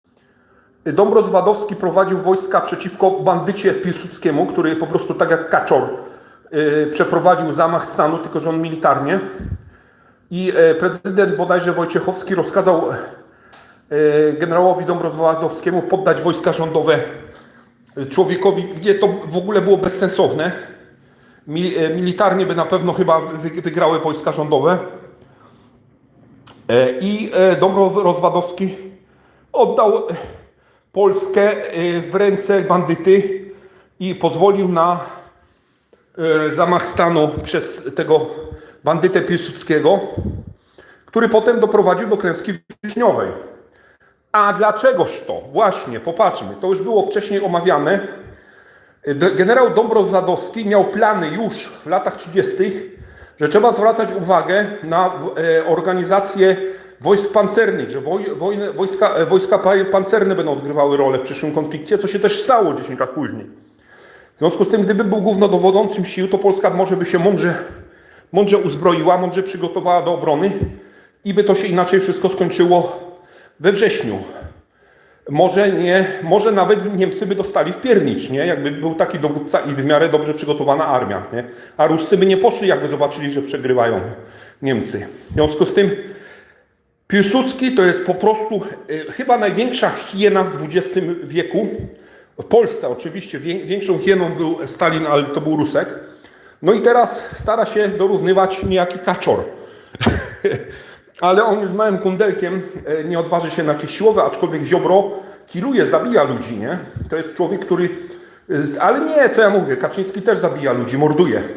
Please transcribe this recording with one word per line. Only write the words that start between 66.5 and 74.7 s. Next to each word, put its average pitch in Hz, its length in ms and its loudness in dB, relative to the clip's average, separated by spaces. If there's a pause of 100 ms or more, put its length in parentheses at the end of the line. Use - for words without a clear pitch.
może 185 280 -2
by 175 80 -2
się 180 140 0
mądrze, 175 340 0 (800)
mądrze 202 260 4
uzbroiła, 165 600 2
mądrze 185 260 -2
przygotowała 175 580 -2
do 165 120 -2
obrony 156 380 0 (760)
i 202 80 -4
by 202 100 4
to 202 120 4
się 190 120 -2
inaczej 180 340 2
wszystko - 280 -2
skończyło 175 840 0 (500)
we 180 100 4
wrześniu. 160 480 0 (1080)